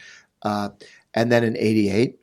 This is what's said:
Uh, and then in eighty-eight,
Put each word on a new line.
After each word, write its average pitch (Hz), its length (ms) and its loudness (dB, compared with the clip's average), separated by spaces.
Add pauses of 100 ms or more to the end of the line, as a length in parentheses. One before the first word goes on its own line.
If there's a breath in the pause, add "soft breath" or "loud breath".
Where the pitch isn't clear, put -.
(420 soft breath)
Uh, 104 280 -4 (440 soft breath)
and 117 180 0
then 117 120 4
in 113 140 0
eighty-eight, 107 640 0